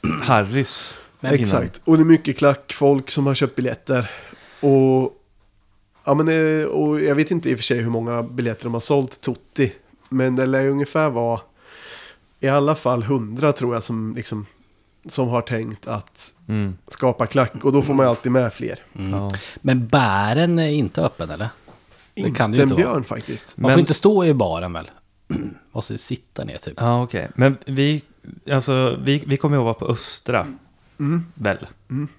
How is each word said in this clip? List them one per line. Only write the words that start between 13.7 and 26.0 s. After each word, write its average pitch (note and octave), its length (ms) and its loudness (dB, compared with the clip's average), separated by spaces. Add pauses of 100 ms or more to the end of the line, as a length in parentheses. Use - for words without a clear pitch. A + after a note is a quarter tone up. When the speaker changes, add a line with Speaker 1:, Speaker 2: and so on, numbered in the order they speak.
Speaker 3:
jag, A2+ 80 -4
som, A2 340 -6
liksom, G#2+ 300 -8 (600)
som C3 220 -2
har A#2 140 0
tänkt A2+ 460 -8
att - 460 -10 (140)
Speaker 1:
Mm. G2+ 280 -2 (120)
Speaker 3:
skapa B2 380 0
klack. B2 380 0
Och C#3 80 4
då C#3 100 4
får C#3+ 120 0
man C3+ 120 4
ju A#2+ 40 4
alltid B2 220 0
med B2 200 2
fler. - 260 -8 (200)
Speaker 2:
Mm. F#2+ 140 -6
Speaker 1:
Ja. G2 200 -4 (280)
Speaker 2:
Men B2+ 260 2
bären B2 720 2
är D#3+ 100 0
inte C#3 340 -2
öppen, E2 280 -4
eller? F2+ 180 -6 (680)
Det - 60 -10
Speaker 3:
Inte D#3 180 -2
Speaker 2:
kan A2+ 120 2
det A2 60 0
ju C3 60 6
Speaker 3:
en C3+ 80 4
Speaker 2:
inte E3+ 140 2
vara. A#3+ 100 -2
Speaker 3:
björn, C3 100 -2
faktiskt. - 520 -10
Speaker 2:
Man C3 120 0
Speaker 1:
Men C3 60 6
Speaker 2:
får E3+ 60 8
inte D3+ 140 2
stå G3 300 4
i D#3 100 4
baren, F2+ 380 -2
väl? D#2+ 180 -8 (380)
<clears throat> - 440 -8
Måste A2 260 -6
sitta - 460 -10